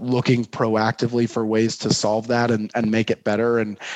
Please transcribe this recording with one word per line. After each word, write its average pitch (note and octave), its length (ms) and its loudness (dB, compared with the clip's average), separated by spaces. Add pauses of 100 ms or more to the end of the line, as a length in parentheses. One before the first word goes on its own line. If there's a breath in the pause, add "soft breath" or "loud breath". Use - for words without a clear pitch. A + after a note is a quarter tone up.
looking B2 440 2
proactively A2+ 840 0
for A#2 160 -4
ways A2 340 0
to G#2 140 -2
solve A2 360 0
that A#2+ 220 2
and, G#2+ 240 -2
and A#2 160 0
make A2 200 0
it - 140 -2
better A2+ 340 0
and, G#2+ 200 -4 (180 loud breath)